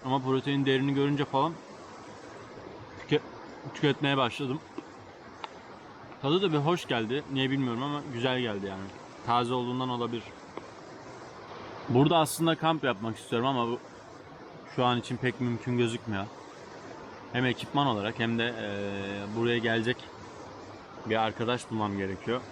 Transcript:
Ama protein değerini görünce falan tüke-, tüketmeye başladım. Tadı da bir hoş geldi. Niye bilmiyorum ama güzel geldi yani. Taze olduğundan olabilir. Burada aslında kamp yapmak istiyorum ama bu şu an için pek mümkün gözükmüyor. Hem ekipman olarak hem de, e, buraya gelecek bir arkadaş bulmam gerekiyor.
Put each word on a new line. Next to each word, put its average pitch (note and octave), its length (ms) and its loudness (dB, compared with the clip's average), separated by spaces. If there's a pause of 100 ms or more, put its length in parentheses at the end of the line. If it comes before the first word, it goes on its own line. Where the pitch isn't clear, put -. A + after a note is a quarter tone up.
Ama C3 140 4
protein C3 480 2
değerini C3+ 280 4
görünce C#3+ 300 4
falan C#3+ 280 4 (1500)
tüke-, D3 200 4 (540)
tüketmeye C#3 420 4
başladım. C3+ 440 2 (1600)
Tadı D#3+ 200 4
da F#3 100 4
bir D3+ 60 4
hoş E3 280 2
geldi. B2 460 2
Niye C3+ 180 4
bilmiyorum B2+ 320 2
ama D3 200 -2 (100)
güzel B2+ 280 2
geldi G2+ 260 0
yani. F#2+ 160 -4 (440)
Taze A#2+ 280 4
olduğundan B2+ 340 0
olabilir. A#2 340 -2 (1700)
Burada D3 300 6
aslında E3 360 4
kamp D#3+ 300 2
yapmak A2+ 320 0
istiyorum A#2+ 320 0
ama A#2+ 200 4
bu A#2+ 100 0 (960)
şu C3 80 4
an B2 140 6
için A#2+ 180 -2
pek B2 240 0
mümkün A#2+ 380 2
gözükmüyor. A2+ 480 2 (1080)
Hem B2+ 140 4
ekipman C#3+ 400 2
olarak A2 320 2
hem A#2 200 2
de, A#2 200 2
e, G2+ 800 -2
buraya A#2+ 220 4
gelecek A2+ 380 4 (1120)
bir A2 100 2
arkadaş A2+ 540 0
bulmam G#2+ 260 0
gerekiyor. G2 440 -2 (120)